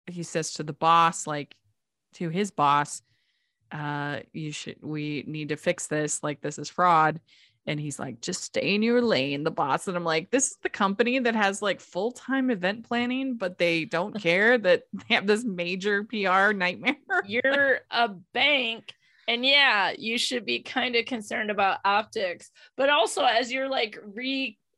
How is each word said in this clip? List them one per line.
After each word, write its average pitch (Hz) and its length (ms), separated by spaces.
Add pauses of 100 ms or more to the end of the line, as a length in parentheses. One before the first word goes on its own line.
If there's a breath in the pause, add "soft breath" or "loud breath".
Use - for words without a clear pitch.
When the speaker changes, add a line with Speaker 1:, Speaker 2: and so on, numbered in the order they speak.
Speaker 1:
he 175 160
says 160 320
to - 80
the 156 100
boss, 165 540
like, 147 300 (580)
to 175 140
his 190 220
boss, 143 520 (680)
uh, 147 480 (120)
"You 156 200
should, - 300
we 151 460
need 151 220
to 151 60
fix - 300
this. 151 380
Like, 147 160
this 151 180
is 147 100
fraud." 160 520 (460 soft breath)
And 151 120
he's 147 220
like, 127 200
"Just - 220
stay - 320
in 208 80
your 240 200
lane," 143 420
the 165 80
boss. 147 340
And 185 100
I'm 175 80
like, 160 260
"This 269 220
is - 100
the 370 80
company 220 500
that 233 160
has, 196 260
like, 190 180
full-time 254 720
event 208 380
planning, 247 480
but 185 220
they 165 260
don't 175 300
Speaker 2:
<laughs> 208 60
Speaker 1:
care 202 380
that 180 340
they - 220
have 190 140
this 214 160
major 190 600
P 214 220
R 190 260
nightmare." 185 440 (120)
<laughs> 359 180
Speaker 2:
You're 262 540 (100)
a 233 180
bank. 226 840 (340 soft breath)
And 240 180
yeah, 247 500
you - 220
should 123 260
be 120 180
kind 247 340
of 226 100
concerned 220 460
about 196 320
optics, 202 640 (260 soft breath)
but 277 140
also 311 340
as 233 280
you're, 262 160
like, 233 360
re-, 247 540 (200)